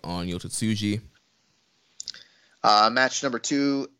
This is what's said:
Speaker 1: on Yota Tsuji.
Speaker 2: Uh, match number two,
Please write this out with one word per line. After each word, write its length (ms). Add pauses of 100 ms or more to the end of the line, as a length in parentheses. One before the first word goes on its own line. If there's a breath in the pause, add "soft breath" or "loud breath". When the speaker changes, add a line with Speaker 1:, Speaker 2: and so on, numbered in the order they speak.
Speaker 1:
on 240
Yota 180
Tsuji. 540 (1600 loud breath)
Speaker 2:
Uh, 280
match 320
number 160
two, 500 (120)